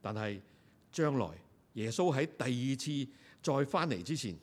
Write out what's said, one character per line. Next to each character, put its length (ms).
但 100
係 280
將 260
來 220
耶 140
穌 240
喺 140
第 180
二 320
次 320
再 240
返 240
嚟 140
之 140
前 260